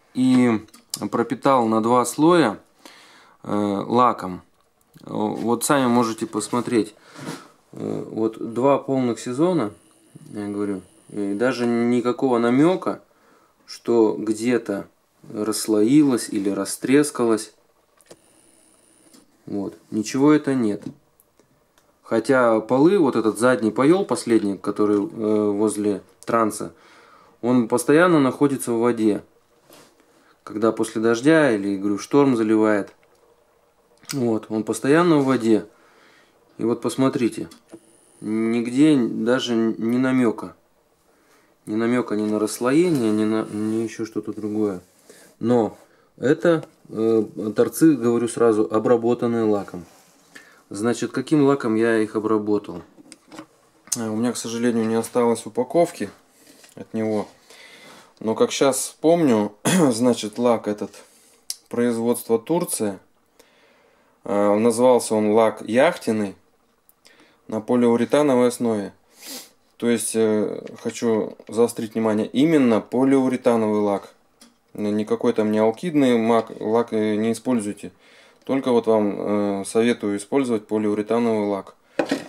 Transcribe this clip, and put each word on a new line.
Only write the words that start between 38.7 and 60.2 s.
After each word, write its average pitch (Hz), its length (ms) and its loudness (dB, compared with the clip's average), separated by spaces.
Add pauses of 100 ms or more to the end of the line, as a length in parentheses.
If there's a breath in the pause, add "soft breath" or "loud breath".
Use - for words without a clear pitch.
даже 120 580 0
ни 113 420 0
намека. 127 580 0 (1120 soft breath)
Ни 107 80 -6
намека 113 400 -2
ни 107 140 -2
на 107 100 0
расслоение, 127 720 0
ни 107 140 0
на, 110 260 -2
ни 107 320 -4
еще 110 240 -8
что-то 107 260 -8
другое. 104 480 -4 (600 soft breath)
Но 113 360 0 (400 soft breath)
это, 156 480 0 (260)
э, 113 340 2 (320)
торцы, 135 400 4
говорю 117 320 0
сразу, 107 420 2
обработанные 117 720 0
лаком. 98 420 -2 (880 loud breath)
Значит, 113 400 -4
каким 139 340 0
лаком 139 300 2
я 113 240 2
их 107 160 -2
обработал? 104 680 -2 (1120)
Э, 113 120 -6
у 107 60 -6
меня, 120 160 -2
к 110 60 -8
сожалению, 117 500 -2
не 113 80 -2
осталось 117 520 -2
упаковки 131 640 -2 (680 soft breath)
от - 180 -14
него. 107 320 -4 (960 loud breath)
Но, 110 160 -4
как 120 160 0
щас - 480 -2
помню, 135 580 2
<clears throat> - 60 -14
значит, 123 720 0